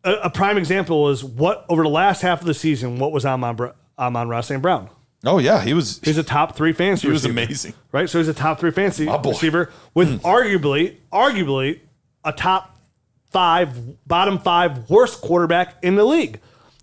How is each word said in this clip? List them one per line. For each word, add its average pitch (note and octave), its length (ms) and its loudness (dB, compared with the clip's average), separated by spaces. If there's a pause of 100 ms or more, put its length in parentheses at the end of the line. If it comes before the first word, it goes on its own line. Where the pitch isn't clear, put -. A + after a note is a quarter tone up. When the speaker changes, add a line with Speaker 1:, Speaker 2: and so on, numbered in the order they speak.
Speaker 1:
a, F#3+ 100 0
a G#3 180 -2
prime G3+ 260 2
example E3 520 2
is C3 140 -2
what C3+ 460 -2
over E3 140 2
the D#3 60 2
last F3+ 340 2
half F3+ 180 0
of F3 60 -4
the D3+ 80 0
season, B2+ 420 -2
what C#3+ 140 -2
was C#3+ 120 -2
Amon B2+ 320 -2
Br-, A#2+ 120 -4 (320)
Amon-Ra A#2+ 420 -4
Saint C3+ 220 -6
Brown? D3+ 260 0 (360)
Speaker 2:
Oh, F3 120 4
yeah, C#3+ 240 4
he B2 120 0
was C#3+ 280 -2
Speaker 1:
He's D#3 160 0
a D#3+ 60 -2
top D3 320 -2
three D#3+ 160 0
fantasy F#3 360 0
Speaker 2:
he C#3+ 40 2
was D3 140 0
Speaker 1:
receiver. A#2+ 180 -2
Speaker 2:
amazing. A#2 300 -8 (180)
Speaker 1:
Right? D#3+ 180 -2
So E3+ 100 0
he's D#3+ 100 0
a D3+ 40 -4
top D3+ 280 -2
three E3 100 0
fantasy F#3+ 320 -2
Speaker 2:
My D3+ 140 -2
boy. C3+ 140 -2
Speaker 1:
receiver E3 380 0 (240)
with D#3 280 2
Speaker 2:
Hmm. - 40 -12
Speaker 1:
arguably, F3+ 720 2 (160)
arguably E3+ 680 0 (420)
a D3+ 80 -4
top - 460 -2 (540)
five, E3 760 -2
bottom F#3 320 0
five E3+ 500 0
worst G#3 320 4
quarterback E3+ 600 0
in F#3 120 2
the G#3 100 6
league. B3 340 0 (440)